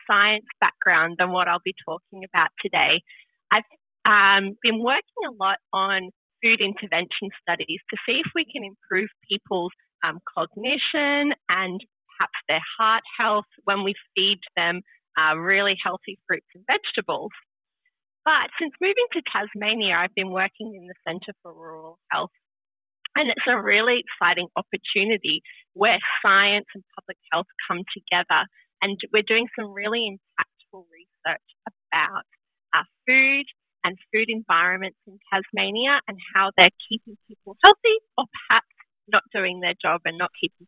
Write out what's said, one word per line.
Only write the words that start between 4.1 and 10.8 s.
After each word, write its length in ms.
been 180
working 460
a 40
lot 260
on 380
food 200
intervention 800
studies 480
to 80
see 160
if 100
we 120
can 180
improve 460
people's, 440
um, 180
cognition 1120